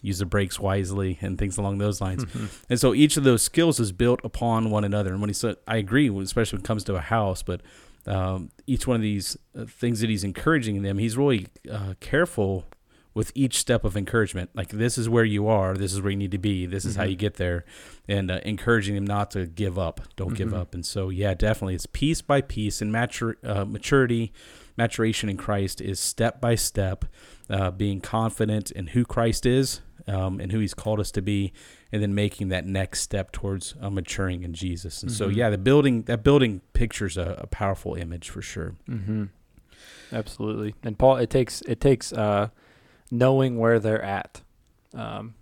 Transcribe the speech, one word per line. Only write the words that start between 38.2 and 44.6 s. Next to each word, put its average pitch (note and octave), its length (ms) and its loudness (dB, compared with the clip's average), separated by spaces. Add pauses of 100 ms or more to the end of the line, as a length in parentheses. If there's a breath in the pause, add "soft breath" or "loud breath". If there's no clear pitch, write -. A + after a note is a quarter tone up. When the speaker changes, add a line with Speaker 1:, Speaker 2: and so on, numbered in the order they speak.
Speaker 1:
for - 120 -10
sure. F2 340 -8 (140)
Speaker 2:
Mm-hmm. G#2+ 360 -4 (840 loud breath)
Absolutely. G#2+ 720 -6
And A2 140 -6
Paul, C3 200 6
it A#2+ 120 0
takes, B2+ 340 0
it B2 180 -4
takes, C3+ 320 4
uh, G#2 360 2 (640 soft breath)
knowing C3 440 4
where A2+ 220 6
they're G#2+ 220 2
at, G2 400 -6 (520)